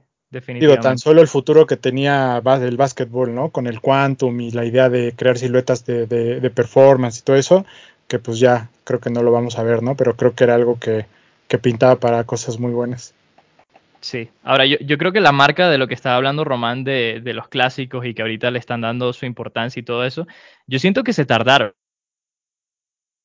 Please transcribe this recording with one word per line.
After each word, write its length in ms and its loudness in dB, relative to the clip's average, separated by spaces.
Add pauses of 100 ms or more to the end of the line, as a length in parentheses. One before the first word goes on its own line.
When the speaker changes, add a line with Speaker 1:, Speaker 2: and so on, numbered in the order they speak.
(340)
Speaker 1:
definitivamente. 480 2
Speaker 2:
Digo, 20 -4
tan 140 0
solo 240 6
el 60 8
futuro 380 4
que 120 -2
tenía 640 0
ba-, 160 2
el 180 -4
básquetbol, 580 -2
¿no? 180 -6
Con 160 -6
el 120 -8
Quantum 640 0
y 100 -8
la 140 -4
idea 240 2
de 260 -2
crear 220 0
siluetas 480 -2
de, 220 -4
de, 340 -4
de 80 -2
performance 680 4
y 40 -20
todo 140 2
eso, 280 2 (420)
que 120 -6
pues 200 -8
ya 300 2 (140)
creo 160 -4
que 100 -8
no 140 -2
lo 80 2
vamos 260 -2
a 60 -4
ver, 180 0
¿no? 140 -4
Pero 220 0
creo 180 0
que 80 2
era 120 4
algo 240 0
que, 260 -4 (420)
que 100 0
pintaba 380 4
para 300 -2
cosas 340 -8
muy 140 -6
buenas. 420 -8 (840)
Speaker 1:
Sí. 280 -10 (140)
Ahora, 220 2
yo, 160 0
yo 160 -2
creo 160 -2
que 80 0
la 100 6
marca 380 2
de 80 2
lo 100 0
que 60 -8
estaba 240 -2
hablando 260 -2
Román 400 -4
de, 400 -4
de 100 -8
los 140 -12
clásicos 580 -4
y 80 -8
que 80 -10
ahorita 300 -4
le 80 -6
están 220 -8
dando 320 -4
su 120 -12
importancia 540 -8
y 40 -12
todo 200 -6
eso, 240 -8 (400)
yo 120 -4
siento 260 0
que 80 -2
se 120 -2
tardaron. 460 2 (1500)